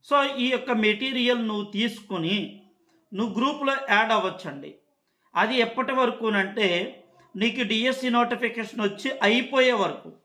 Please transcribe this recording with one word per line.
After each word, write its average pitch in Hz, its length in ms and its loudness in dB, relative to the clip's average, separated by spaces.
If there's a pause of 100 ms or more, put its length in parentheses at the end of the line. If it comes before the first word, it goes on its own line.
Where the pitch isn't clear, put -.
So, 285 80 2 (280)
ఈ 247 80 2
యొక్క 247 200 -2 (140)
మెటీరియల్ 240 640 2
నువ్వు 208 160 -4 (120)
తీసుకుని 196 600 -2 (720)
నువ్వు 208 280 -2
గ్రూప్లో 277 360 0 (200)
యాడ్ 220 240 4
అవ్వచ్చండి. 151 520 -6 (640)
అది 220 300 2
ఎప్పటి 233 340 -4
వరకునంటే 214 720 0 (640)
నీకు 214 260 0 (120)
డిఎస్సి 254 360 0 (100)
నోటిఫికేషన్ 233 680 -2
వచ్చి 202 220 -4 (180)
అయిపోయే 254 560 4
వరకు 160 280 -4 (140)